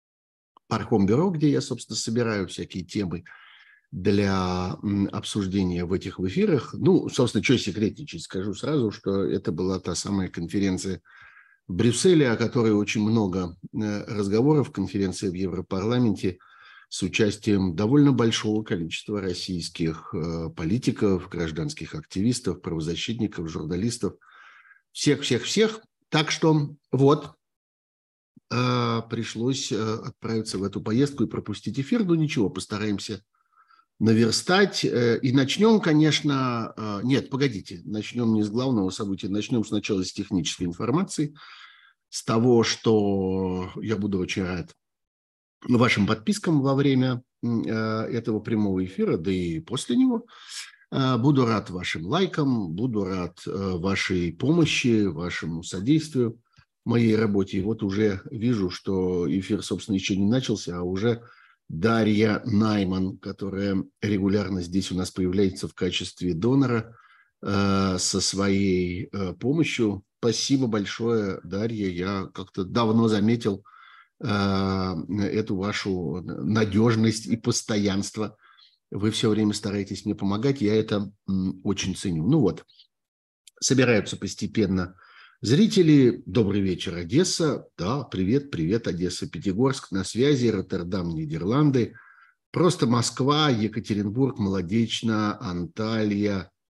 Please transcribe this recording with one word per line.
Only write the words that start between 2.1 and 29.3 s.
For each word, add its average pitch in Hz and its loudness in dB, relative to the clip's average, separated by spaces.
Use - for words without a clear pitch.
всякие 87 -8
темы 87 -4
для, 92 0
м, 101 0
обсуждения 92 -2
в 85 -4
этих 90 -4
в 92 -2
эфирах. 170 0
Ну, 156 4
собственно, 117 0
че 123 4
секретничать, 107 -4
скажу 98 -6
сразу, 123 0
что 98 -2
это 92 -2
была 92 -2
та 87 -4
самая 98 -4
конференция 92 -4
в 95 -6
Брюсселе, 123 6
о 107 2
которой 113 2
очень 104 2
много, 95 0
э, 104 -4
разговоров, 113 2
конференция 95 -2
в 85 -4
Европарламенте 95 0
с - -8
участием 98 0
довольно 143 6
большого 110 0
количества 101 -6
российских, 87 -6
э, 82 -4
политиков, 95 0
гражданских 78 -6
активистов, 95 -2
правозащитников, 85 -4
журналистов, 87 -4
всех-всех-всех. 147 0
Так 156 2
что 156 2
вот, 139 4
э, 120 0
пришлось, 117 -4